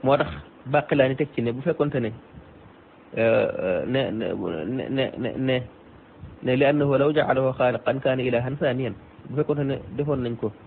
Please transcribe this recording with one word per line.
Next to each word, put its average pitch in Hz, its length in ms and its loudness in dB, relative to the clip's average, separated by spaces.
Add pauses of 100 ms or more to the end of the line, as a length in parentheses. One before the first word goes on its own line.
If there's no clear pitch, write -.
Moo 135 140 4
tax 147 120 0 (360)
Baqilaani 139 500 2
teg 143 200 0
ci 123 60 0
ne 117 100 0
bu 123 100 -6
fekkonte 147 400 0
ne, 110 100 -2 (1040)
euh, 101 680 2
ne, 127 260 0
ne, 101 220 -4 (320)
ne, 131 520 -2
ne, 123 200 -4
ne, 131 240 0 (840)
ne 127 120 2
li 135 100 6
annahu 143 320 4
law 143 160 4
ja'alahu 131 440 2
xaaliqan 127 440 0
kaana 131 220 0
ilaahan 127 360 0
saaniyan. 127 340 0 (360)
Bu 123 80 -8
fekkonte 147 260 0
ne 135 120 -2 (220)
defoon 147 280 0
nañ 117 120 -4
ko 107 140 -4 (160)